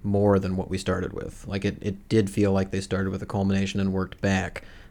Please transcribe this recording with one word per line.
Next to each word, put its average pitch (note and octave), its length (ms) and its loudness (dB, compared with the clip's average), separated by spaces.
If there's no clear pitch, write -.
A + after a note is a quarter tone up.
more G2+ 380 4
than F#2 160 -2
what F#2 120 -4
we F#2 100 -2
started F#2 340 -2
with. - 340 -10
Like, G2+ 180 -2
it, - 160 -2
it - 280 -6
did A2 200 4
feel G2+ 220 2
like F#2+ 220 2
they F#2+ 80 -2
started F#2+ 300 -2
with F#2+ 120 -4
a F#2+ 40 -8
culmination G2 520 0
and G2 140 2
worked F#2 280 -4
back, F#2+ 440 0